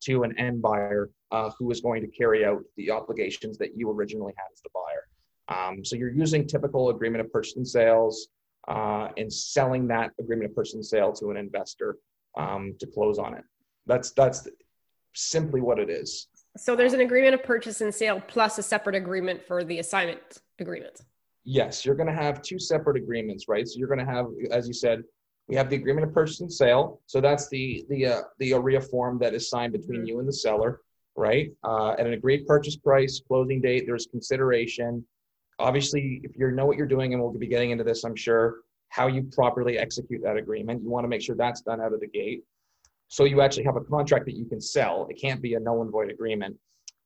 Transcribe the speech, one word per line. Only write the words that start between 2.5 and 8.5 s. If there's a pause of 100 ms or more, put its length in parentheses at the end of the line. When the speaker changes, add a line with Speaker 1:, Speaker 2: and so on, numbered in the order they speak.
Speaker 1:
the
obligations
that
you
originally
had
as
the
buyer. (480)
Um,
so
you're
using
typical
agreement
of
purchase
and
sales, (400)